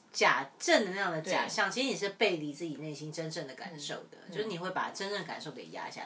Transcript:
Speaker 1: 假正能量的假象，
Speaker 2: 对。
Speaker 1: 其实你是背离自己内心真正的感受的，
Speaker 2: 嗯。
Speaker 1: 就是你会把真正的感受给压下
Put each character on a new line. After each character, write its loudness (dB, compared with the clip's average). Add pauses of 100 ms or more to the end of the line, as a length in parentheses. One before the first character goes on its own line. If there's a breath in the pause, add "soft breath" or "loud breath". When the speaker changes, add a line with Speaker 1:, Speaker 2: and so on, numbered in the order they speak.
(140)
Speaker 1:
假 6 (120)
正 6
能 -2
量 0
的 0
假 2
象， 2
Speaker 2:
对。 -2
Speaker 1:
其 2
实 2
你 2
是 0
背 4
离 -4
自 -8
己 -4
内 -6
心 -8
真 -4
正 -4
的 -10
感 -10
受 -6
的， -12 (120)
Speaker 2:
嗯。 -12
Speaker 1:
就 0
是 -2
你 -4
会 -2
把 -2
真 -2
正 -2
的 -4
感 -6
受 -8
给 -12
压 -8
下 -10